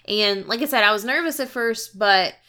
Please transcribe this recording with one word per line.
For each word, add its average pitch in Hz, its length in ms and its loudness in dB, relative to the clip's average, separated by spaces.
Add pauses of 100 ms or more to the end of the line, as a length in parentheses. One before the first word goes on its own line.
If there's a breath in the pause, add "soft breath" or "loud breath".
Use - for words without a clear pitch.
And 202 400 0
like 233 140 -4
I 285 60 -2
said, 233 180 2
I 208 80 6
was 208 120 -2
nervous 294 360 -2
at 254 80 -6
first, 233 500 -6
but, 196 360 2 (140 soft breath)